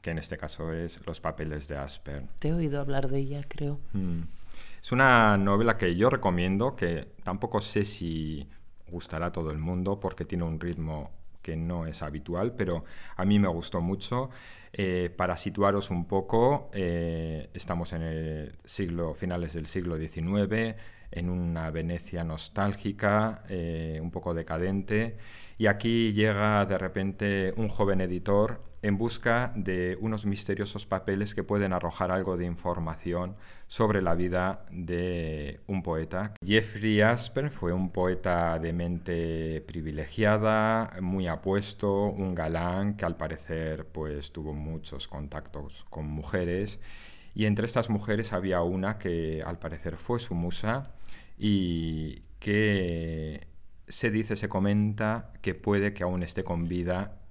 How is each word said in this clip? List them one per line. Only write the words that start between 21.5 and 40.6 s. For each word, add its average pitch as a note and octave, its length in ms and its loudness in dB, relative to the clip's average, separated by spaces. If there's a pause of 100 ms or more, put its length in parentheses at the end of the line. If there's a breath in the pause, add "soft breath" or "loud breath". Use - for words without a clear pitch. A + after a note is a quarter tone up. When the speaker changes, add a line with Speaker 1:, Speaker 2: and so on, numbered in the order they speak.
Speaker 1:
Venecia E2 500 -4
nostálgica, G2+ 1300 0
eh, E2 520 -4
un E2+ 120 -4
poco F2 220 -2
decadente, G2 840 0 (420 loud breath)
y A2 80 4
aquí A2+ 460 4
llega G#2 540 6
de F#2+ 120 0
repente F#2+ 800 0
un A2 120 2
joven G2 340 4
editor G2+ 600 2 (200)
en G2+ 160 2
busca A#2+ 580 2
de F2+ 440 0
unos G#2+ 260 -2
misteriosos G2 580 -2
papeles G2 500 0
que G2 100 -2
pueden G2+ 280 2
arrojar F2+ 380 0
algo F#2 260 0
de F2 80 -2
información F2 880 -2 (340 loud breath)
sobre G#2 340 4
la E2+ 120 6
vida F2+ 560 2
de F2 960 -2
un F#2+ 160 -2
poeta. F2 520 -2 (100)
Jeffrey G#2+ 560 4
Asper B2 500 4
fue F2 220 -2
un F#2 180 0
poeta F2 680 2
de E2 140 0
mente E2+ 920 -2
privilegiada, G#2+ 1300 2